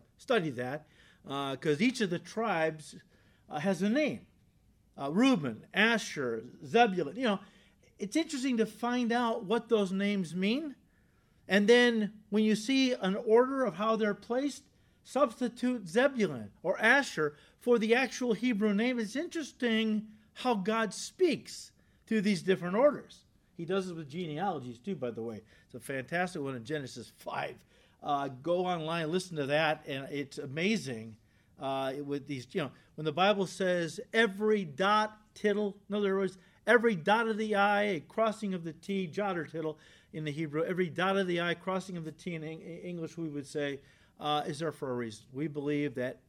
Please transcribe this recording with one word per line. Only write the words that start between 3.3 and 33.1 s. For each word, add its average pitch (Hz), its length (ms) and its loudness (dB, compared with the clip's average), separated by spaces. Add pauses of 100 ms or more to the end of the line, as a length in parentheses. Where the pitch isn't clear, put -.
uh, 151 100 -6
has 180 220 2
a 208 80 2
name. 247 380 0 (680)
Uh, 139 140 -6
Reuben, 175 640 2
Asher, 160 680 0 (220)
Zebulun. 180 500 4
You 262 80 -4
know, 202 160 2 (580)
it's 202 180 -4
interesting 277 420 0
to 220 80 2
find 240 460 -2
out 233 340 0
what 220 240 0
those 202 220 4
names 190 440 0
mean. 247 400 -2 (720)
And 202 200 4
then 233 460 6 (160)
when 214 140 2
you 214 120 4
see 262 380 2
an 190 220 0
order 247 500 4
of 170 100 -2
how 220 200 0
they're 214 180 0
placed, 254 500 -4 (400)
substitute 247 840 0
Zebulun 180 640 2 (100)
or 170 180 -2
Asher 214 560 2 (240)
for 240 200 4
the 220 160 4
actual 247 380 0
Hebrew 214 400 0
name. 240 260 0
It's 214 160 -4
interesting 226 920 -2 (260)
how 254 200 0
God 220 400 0
speaks - 800 -2 (340)
through 220 160 0
these 180 220 2
different 175 320 0
orders. 262 500 2 (320)
He 170 80 -10
does 185 240 -2
it 170 60 -10
with 160 140 -12
genealogies 151 680 -6
too, 196 180 -6
by 127 140 -4
the 113 140 -6
way. 110 180 -8 (240)
It's - 80 -20
a 127 60 -14
fantastic 165 640 -4
one 135 140 -4
in 117 80 -10
Genesis 127 540 -8
five. - 380 -8 (480)
Uh, 143 260 -2 (140)
go 175 220 0
online, 165 460 -2
listen 180 260 -4
to 139 100 -2
that, 156 400 2
and 135 240 -6
it's 143 260 -6
amazing, 135 800 -4 (420)
uh, 135 340 -2 (120)
with 139 220 -6
these, 135 240 -8
you 185 100 -2
know, 135 100 -4 (240)
when 156 100 -8
the 156 60 0